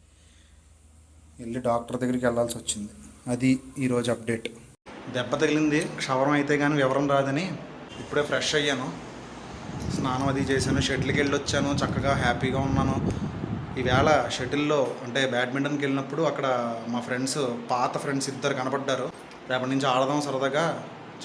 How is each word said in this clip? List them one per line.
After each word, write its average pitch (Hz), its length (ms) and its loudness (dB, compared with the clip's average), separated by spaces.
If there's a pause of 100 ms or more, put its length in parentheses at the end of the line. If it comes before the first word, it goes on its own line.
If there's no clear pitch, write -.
(1400)
వెళ్ళి 120 200 -6
డాక్టర్ 123 400 0
దగ్గరికి 127 260 0
వెళ్ళాల్సి 117 320 2
వచ్చింది. 107 320 -6 (380)
అది 127 320 4 (200)
ఈరోజు 123 320 2
అప్డేట్. 113 380 -4 (640)
దెబ్బ 123 220 -2
తగిలింది, 151 440 4
క్షవరం 139 520 0
అయితే 147 260 4
కానీ 143 180 2
వివరం 139 340 4
రాదని 139 420 2 (480)
ఇప్పుడే - 220 0
ఫ్రెష్ 135 340 0
అయ్యాను, 143 340 0 (1040)
స్నానం 131 320 0
అది 139 120 2
చేశాను, 135 420 2
షటిల్కి 139 380 0
వెళ్ళి 143 180 2
వచ్చాను, 143 300 0
చక్కగా 135 460 0
హ్యాపీగా 127 460 2
ఉన్నాను. 135 680 2 (540)
ఈవేళ 131 500 4
షటిల్లో 143 580 2 (160)
అంటే 131 240 0
బ్యాడ్మింటన్కి 139 580 0
వెళ్ళినప్పుడు 139 360 -2
అక్కడ 131 540 0 (120)
మా 120 120 -2
ఫ్రెండ్స్, 127 380 -2 (340)
పాత 131 260 0
ఫ్రెండ్స్ 139 320 -2
ఇద్దరు 135 240 -2
కనపడ్డారు. 131 560 -2 (400)
"రేపటి 127 200 0
నుంచి 135 180 2
ఆడదాం 135 340 4
సరదాగా, 135 640 0 (420)